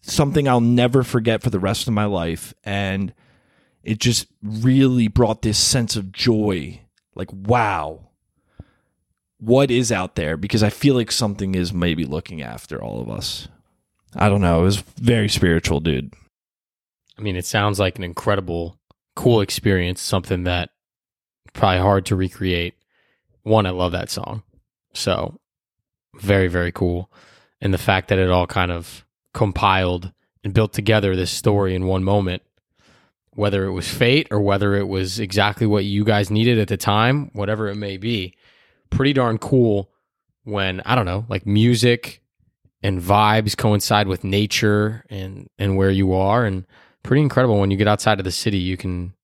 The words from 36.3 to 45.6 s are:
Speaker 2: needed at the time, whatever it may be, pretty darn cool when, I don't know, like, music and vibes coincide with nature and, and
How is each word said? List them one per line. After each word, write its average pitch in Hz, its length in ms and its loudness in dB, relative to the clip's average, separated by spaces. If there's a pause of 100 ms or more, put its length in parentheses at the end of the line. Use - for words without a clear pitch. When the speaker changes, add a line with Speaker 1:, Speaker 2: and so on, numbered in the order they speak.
Speaker 2:
needed 113 260 2
at 104 120 0
the 98 80 -2
time, 120 560 0
whatever 107 340 -4
it 101 80 -6
may 101 220 -8
be, 101 360 -4 (560)
pretty 139 240 2
darn 120 240 2
cool 110 540 2 (540)
when, 95 400 -4
I 123 100 0
don't 113 100 0
know, 95 240 -4
like, 101 160 -6
music 117 760 2 (600)
and 95 200 -2
vibes 104 560 2
coincide 104 500 2
with 95 160 -4
nature 104 840 0
and, 95 400 -12 (100)
and 98 160 0